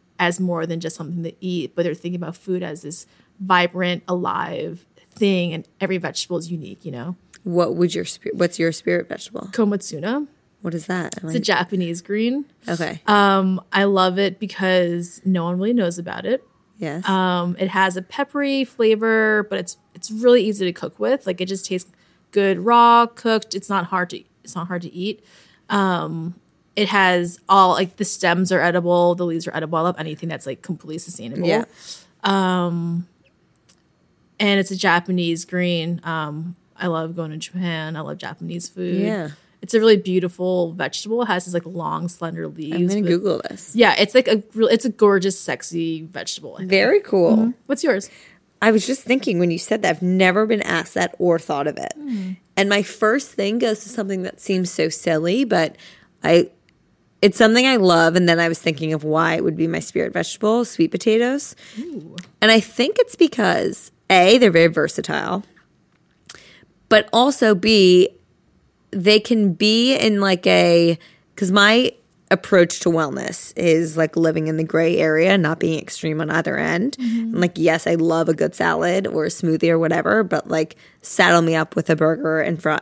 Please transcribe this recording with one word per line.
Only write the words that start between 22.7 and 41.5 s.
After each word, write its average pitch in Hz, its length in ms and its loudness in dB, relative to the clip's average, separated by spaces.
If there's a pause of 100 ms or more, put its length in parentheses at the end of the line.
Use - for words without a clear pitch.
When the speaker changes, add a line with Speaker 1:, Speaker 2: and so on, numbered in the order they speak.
Speaker 1:
cooked. 226 480 -2
It's 196 140 -8
not 196 180 -2
hard 180 240 -2
to, - 120 -14 (200)
it's - 120 -10
not 175 120 -8
hard 180 160 -6
to 165 100 -16
eat. 202 280 -8 (480)
Um, 170 640 -2 (420)
it 208 120 0
has 180 500 2 (100)
all, 190 220 6
like, 180 260 -2
the 202 80 -4
stems 180 460 0
are 175 100 2
edible, 175 540 2
the 180 100 -4
leaves 165 220 -4
are - 80 -10
edible. 160 220 -4
I 160 40 0
love 175 180 0
anything 160 300 -8
that's, 143 180 -8
like, 127 140 -10
completely 156 360 -10
sustainable. 170 500 -8
Speaker 2:
Yeah. 220 180 0 (580)
Speaker 1:
Um, 175 840 -2 (1300)
and 202 200 2
it's 190 120 0
a 185 60 -8
Japanese 175 680 0
green. 175 580 -2
Um, 160 520 -8 (220)
I 180 100 -6
love 165 280 -4
going 160 160 -8
to 160 60 -12
Japan. 160 580 -6
I 151 60 -8
love 147 160 -10
Japanese 170 520 -12
food. 180 320 -6
Speaker 2:
Yeah. 196 280 -4 (320)
Speaker 1:
It's 196 120 -2
a 226 60 6
really 220 160 6
beautiful 180 800 -2
vegetable. 208 480 -6
It 233 60 -4
has 180 180 -2
this, 180 80 -10